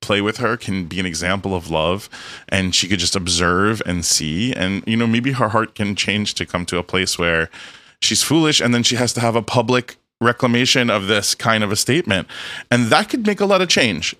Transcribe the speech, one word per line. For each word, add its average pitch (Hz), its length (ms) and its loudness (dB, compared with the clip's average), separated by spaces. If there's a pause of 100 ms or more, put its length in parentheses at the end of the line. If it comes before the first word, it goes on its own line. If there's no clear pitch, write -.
play 101 220 0
with 104 160 -2
her 117 180 0
can 95 300 -4
be 80 120 -8
an 98 60 -2
example 92 500 -2
of 85 140 -4
love, 82 400 0 (400)
and 92 260 0
she - 140 0
could 98 100 0
just 85 160 -2
observe 90 720 0
and 87 180 -2
see. 82 520 0
And, 95 320 -2
you 113 100 0
know, 117 100 2
maybe 117 260 2
her 123 180 0
heart 110 240 0
can 104 200 -2
change 104 420 -2
to 85 100 -4
come 87 200 -4
to 90 120 -2
a 87 40 0
place 92 360 -2
where 82 320 0 (500)
she's - 220 0
foolish, 156 400 2
and 120 100 2
then 120 100 2
she 117 140 0
has 120 160 0
to - 80 -4
have 117 160 2
a 113 60 2
public 123 540 0 (260)
reclamation 120 640 2
of 101 180 2
this 101 280 0
kind 110 280 2
of 101 80 -2
a 104 60 -2
statement, 123 500 0 (440)
and 123 160 2
that 156 240 2
could 233 160 -2
make 208 140 0
a 202 60 2
lot 196 140 4
of 180 80 0
change. 110 520 0